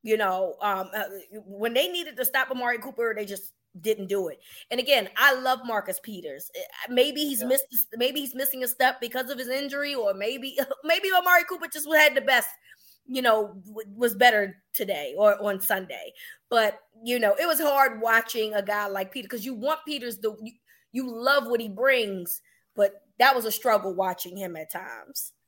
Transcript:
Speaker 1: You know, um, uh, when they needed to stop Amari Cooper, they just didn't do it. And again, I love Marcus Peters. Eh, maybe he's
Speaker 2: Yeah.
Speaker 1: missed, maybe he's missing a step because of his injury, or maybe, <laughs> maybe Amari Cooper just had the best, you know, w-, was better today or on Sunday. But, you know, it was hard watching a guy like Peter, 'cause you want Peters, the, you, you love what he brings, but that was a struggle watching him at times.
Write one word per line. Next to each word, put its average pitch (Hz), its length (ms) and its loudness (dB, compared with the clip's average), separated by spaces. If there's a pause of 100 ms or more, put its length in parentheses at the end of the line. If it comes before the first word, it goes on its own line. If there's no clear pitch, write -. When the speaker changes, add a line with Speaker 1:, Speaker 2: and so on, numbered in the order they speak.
Speaker 1:
You 214 120 2
know, 190 460 0
um, 190 340 -2
uh, 214 80 -2 (300)
when 208 400 -6
they 311 160 2
needed 330 260 -6
to 254 80 -4
stop 262 260 0
Amari 247 280 -2
Cooper, 233 360 -4
they 214 120 -6
just 196 260 -12 (300)
didn't 208 260 -2
do 190 200 -2
it. 143 120 -10 (320)
And 240 80 0
again, 247 380 2
I 269 160 6
love 254 320 0
Marcus 202 360 -4
Peters. 170 540 -12
Eh, 175 40 -10 (300)
maybe 269 320 2
he's 277 200 -2
Speaker 2:
Yeah. 240 60 -4
Speaker 1:
missed, 262 460 0
maybe 262 260 0
he's 277 160 -8
missing 262 280 -4
a 240 40 -4
step 262 320 2
because 240 300 -4
of 262 80 -6
his 247 120 -8
injury, 285 460 -4
or 202 180 0
maybe, 240 440 -6
<laughs> 269 260 -4
maybe 381 280 2
Amari 359 340 6
Cooper 339 260 -8
just 302 160 -8
had 302 280 6
the 269 60 2
best, 247 280 2 (560)
you 254 160 -4
know, 214 440 2
w-, 214 300 -14
was 233 200 2
better 208 420 4 (160)
today 151 440 -4
or 208 240 4
on 196 200 -2
Sunday. 156 520 -4 (360)
But, 214 300 2 (240)
you 240 160 0
know, 202 200 4
it 339 80 0
was 320 120 2
hard 269 420 4
watching 226 520 2
a 202 80 0
guy 208 260 -2
like 190 240 -6
Peter, 240 160 -10
'cause 220 180 -8
you 262 80 -8
want 277 320 -4
Peters, 247 340 -8
the, 214 220 -4
you, 220 120 -16 (380)
you 254 180 -6
love 240 380 0
what 233 120 0
he 226 100 -6
brings, 202 720 0 (340)
but 202 280 0 (160)
that 262 160 6
was 226 100 -2
a 214 60 -2
struggle 202 420 2
watching 185 440 -4
him 180 180 -8
at 156 160 -12
times. 131 640 -10 (140)